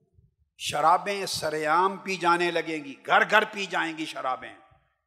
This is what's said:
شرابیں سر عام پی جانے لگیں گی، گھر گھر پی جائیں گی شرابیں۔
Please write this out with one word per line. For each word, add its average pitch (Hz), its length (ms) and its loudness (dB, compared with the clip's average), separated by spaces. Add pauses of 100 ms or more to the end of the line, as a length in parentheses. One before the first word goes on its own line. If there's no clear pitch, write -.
(580)
شرابیں 175 680 2
سر 156 420 -4
عام 180 280 2
پی 190 200 -6
جانے 175 340 2
لگیں 160 340 -4
گی، 135 100 -12 (120)
گھر 190 240 4
گھر 214 140 6
پی 196 220 -8
جائیں 165 320 -4
گی 156 60 -6
شرابیں۔ 127 500 -6 (520)